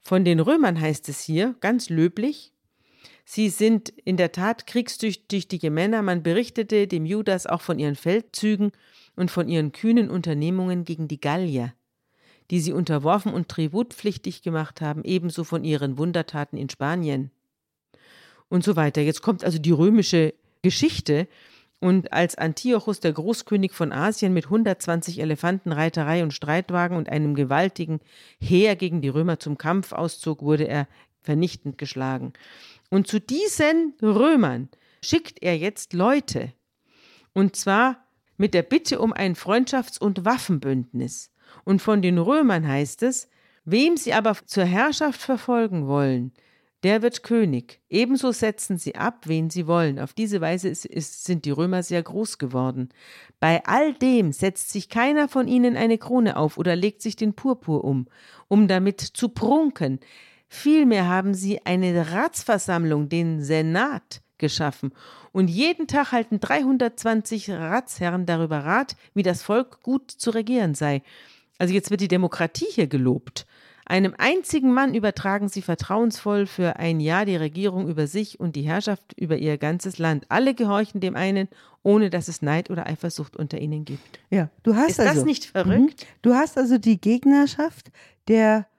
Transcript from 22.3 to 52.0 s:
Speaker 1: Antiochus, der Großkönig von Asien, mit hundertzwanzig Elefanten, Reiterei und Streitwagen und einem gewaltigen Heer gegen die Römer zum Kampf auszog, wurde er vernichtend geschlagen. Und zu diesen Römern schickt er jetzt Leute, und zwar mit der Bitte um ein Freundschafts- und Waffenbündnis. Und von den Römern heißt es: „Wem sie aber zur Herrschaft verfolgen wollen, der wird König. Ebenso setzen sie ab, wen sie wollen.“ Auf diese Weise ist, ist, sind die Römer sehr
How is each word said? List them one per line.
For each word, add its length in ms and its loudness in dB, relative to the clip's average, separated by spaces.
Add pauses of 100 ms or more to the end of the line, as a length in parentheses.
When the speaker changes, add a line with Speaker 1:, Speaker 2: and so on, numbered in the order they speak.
Speaker 1:
Antiochus, 640 -2
der 100 2
Großkönig 640 -2
von 180 -4
Asien, 420 0
mit 160 0
hundertzwanzig 680 -2
Elefanten, 540 -2
Reiterei 500 0
und 100 -2
Streitwagen 640 -2
und 140 -4
einem 260 0
gewaltigen 640 -2 (400)
Heer 380 4
gegen 240 -2
die 80 -2
Römer 300 0
zum 180 -6
Kampf 340 -2
auszog, 520 -6
wurde 240 2
er 200 -4 (340)
vernichtend 560 -2
geschlagen. 560 -6 (560)
Und 180 2
zu 120 0
diesen 840 0
Römern 680 2 (320)
schickt 400 -4
er 160 0
jetzt 360 -6
Leute, 600 0 (800)
und 220 2
zwar 500 0 (320)
mit 160 2
der 100 4
Bitte 360 0
um 120 2
ein 240 -2
Freundschafts- 640 -2
und 260 -2
Waffenbündnis. 1080 -2 (340)
Und 160 4
von 200 2
den 160 2
Römern 500 2
heißt 360 -2
es: 240 -2 (380)
„Wem 320 2
sie 160 -4
aber 320 2
zur 200 0
Herrschaft 560 0
verfolgen 680 -2
wollen, 440 0 (520)
der 180 4
wird 220 -2
König. 560 0 (100)
Ebenso 440 2
setzen 440 -2
sie 180 -8
ab, 320 -4
wen 220 0
sie 180 -4
wollen.“ 320 2
Auf 140 -8
diese 280 -2
Weise 260 -2
ist, 180 -6
ist, 380 -10
sind 220 -2
die 60 -2
Römer 320 0
sehr 200 -2